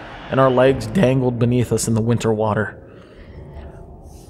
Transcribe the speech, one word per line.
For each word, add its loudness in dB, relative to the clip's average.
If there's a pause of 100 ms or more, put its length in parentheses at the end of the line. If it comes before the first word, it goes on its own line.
(300)
and 0
our 6
legs 4
dangled 2
beneath 0
us 0
in 0
the 0
winter 0
water. -2 (1500)